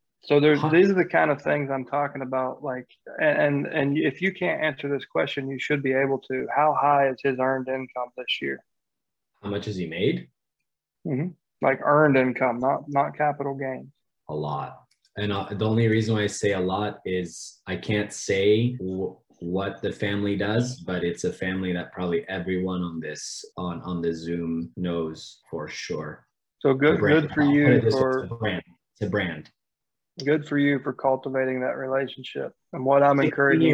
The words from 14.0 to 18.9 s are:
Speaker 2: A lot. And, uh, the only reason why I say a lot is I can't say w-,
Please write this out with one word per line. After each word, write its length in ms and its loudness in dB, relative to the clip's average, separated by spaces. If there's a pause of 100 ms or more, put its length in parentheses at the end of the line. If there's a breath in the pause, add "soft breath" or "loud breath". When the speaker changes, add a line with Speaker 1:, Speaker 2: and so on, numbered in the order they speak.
Speaker 2:
A 80 -10
lot. 480 -8 (340)
And, 140 -2
uh, 200 -4
the 140 -2
only 220 4
reason 280 4
why 80 2
I 40 2
say 240 0
a 80 0
lot 460 -2
is 600 -6
I 120 -6
can't 340 -2
say 600 2
w-, 420 -6 (240)